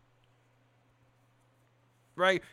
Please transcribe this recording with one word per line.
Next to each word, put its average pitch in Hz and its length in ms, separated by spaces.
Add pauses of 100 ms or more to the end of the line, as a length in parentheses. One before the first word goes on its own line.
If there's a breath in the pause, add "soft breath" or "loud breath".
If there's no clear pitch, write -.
(2250)
Right? 180 280 (100)